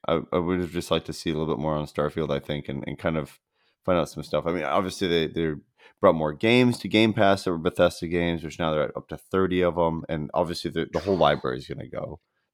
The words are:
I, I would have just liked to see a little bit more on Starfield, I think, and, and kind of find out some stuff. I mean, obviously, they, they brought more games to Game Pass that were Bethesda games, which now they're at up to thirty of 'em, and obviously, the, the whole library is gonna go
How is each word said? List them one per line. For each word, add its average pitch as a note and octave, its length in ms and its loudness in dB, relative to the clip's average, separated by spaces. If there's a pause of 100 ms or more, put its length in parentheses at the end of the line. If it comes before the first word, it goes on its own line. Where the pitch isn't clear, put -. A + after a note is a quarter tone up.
I, E2 140 2 (120)
I - 60 2
would F2+ 200 0
have F2 120 -4
just E2+ 200 -4
liked E2 160 0
to D#2+ 60 -10
see - 160 -6
a D#2+ 80 0
little D#2 180 0
bit B1 60 -6
more D#2 140 0
on D2+ 100 -2
Starfield, D2+ 460 -2
I C#2 80 0
think, D2 300 -8
and, C#2 180 -8
and C#2+ 120 -8
kind E2 180 -2
of D2 220 -8 (460)
find F2+ 140 2
out D#2 100 0
some D2+ 140 -12
stuff. D2+ 240 -2
I E2+ 40 0
mean, E2+ 120 -4
obviously, F#2 440 -2
they, E2 200 2
they D#2+ 260 -2 (480)
brought F#2 140 6
more D#2 180 -2
games A#2+ 460 4
to - 80 -8
Game G#2+ 260 6
Pass G2 300 4
that F#2 80 0
were F2 60 -2
Bethesda F2 500 2
games, E2+ 360 0
which D#2 160 -10
now D#2+ 140 0
they're D2+ 160 2
at - 80 -10
up - 120 -10
to D2+ 80 -8
thirty F#2 460 0
of E2+ 140 2
'em, E2 320 0
and D2+ 240 -4
obviously, E2+ 380 -2
the, D#2+ 200 -2
the E2+ 80 -2
whole F#2+ 180 2
library C#2+ 400 0
is C2 100 -14
gonna - 200 -12
go - 320 -10 (340)